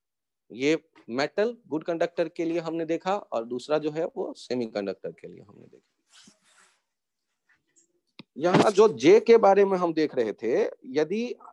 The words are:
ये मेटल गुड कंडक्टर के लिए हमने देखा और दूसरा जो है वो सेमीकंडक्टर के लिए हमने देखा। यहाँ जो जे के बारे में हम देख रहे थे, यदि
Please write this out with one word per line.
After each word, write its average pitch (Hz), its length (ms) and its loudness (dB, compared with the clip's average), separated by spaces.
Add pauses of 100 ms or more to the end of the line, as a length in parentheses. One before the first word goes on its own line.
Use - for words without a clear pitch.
(520)
ये 139 360 -2 (220)
मेटल 202 560 -4
गुड 160 180 -8
कंडक्टर 170 440 -4
के 165 160 -8
लिए 165 140 -4
हमने 165 260 -6
देखा 170 320 -4
और 117 280 -8
दूसरा 127 340 -6
जो 151 120 -4
है 160 140 -6
वो - 320 -8
सेमीकंडक्टर 104 760 -8
के - 160 -20
लिए 87 140 -20
हमने 82 240 -20
देखा। - 260 -20 (2500)
यहाँ 185 320 4
जो 208 180 6
जे 156 320 6
के 233 160 6
बारे 196 280 6
में 190 140 0
हम 170 160 -2
देख 156 200 -2
रहे 113 180 -2
थे, 127 380 -2 (140)
यदि 160 500 -4 (180)